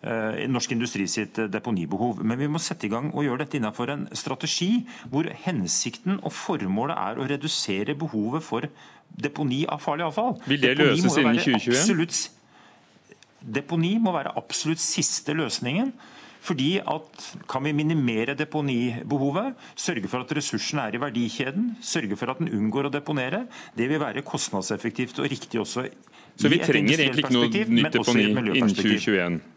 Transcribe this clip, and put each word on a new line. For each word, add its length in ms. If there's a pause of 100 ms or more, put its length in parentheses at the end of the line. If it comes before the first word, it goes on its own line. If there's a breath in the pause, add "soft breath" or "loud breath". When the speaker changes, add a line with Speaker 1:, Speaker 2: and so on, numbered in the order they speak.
Speaker 1:
eh, 420
norsk 240
industri 380
sitt, 320
eh, 80
deponibehov. 720
Men 160
vi 80
må 140
sette 240
i 40
gang 240
og 120
gjøre 140
dette 200
innenfor 320
en 220
strategi 720 (240 loud breath)
hvor 140
hensikten 960
og 80
formålet 680
er 200
å 100
redusere 720
behovet 440
for 200 (540 loud breath)
deponi 500
av 140
farlig 240
avfall. 420
Speaker 2:
Vil 140
det 160
Speaker 1:
Deponi 140
må 40
Speaker 2:
løses 220
Speaker 1:
jo 60
Speaker 2:
innen 120
Speaker 1:
være 100
Speaker 2:
tjue 100
tjueén? 280
Speaker 1:
absolutt 280
s-, 200 (1120 soft breath)
deponi 540
må 140
være 240
absolutt 420
siste 560
løsningen, 580 (520 loud breath)
fordi 360
at 560 (120)
kan 140
vi 100
minimere 640
deponibehovet, 1160 (220 loud breath)
sørge 320
for 120
at 160
ressursene 520
er 80
i 40
verdikjeden, 800
sørge 380
for 160
at 40
den 120
unngår 400
å 20
deponere, 540 (300 loud breath)
det 120
vil 120
være 260
kostnadseffektivt 960
og 100
riktig 300
også 280 (480 loud breath)
Speaker 2:
Så 140
vi 60
Speaker 1:
i 40
et 60
Speaker 2:
trenger 320
Speaker 1:
industrielt 160
Speaker 2:
egentlig 100
ikke 80
noe 160
Speaker 1:
perspektiv, 200
Speaker 2:
nytt 140
Speaker 1:
men 100
også 40
i 40
et 40
Speaker 2:
deponi 200
innen 200
Speaker 1:
miljøperspektiv. 540
Speaker 2:
tjue 160
tjueén? 260 (160)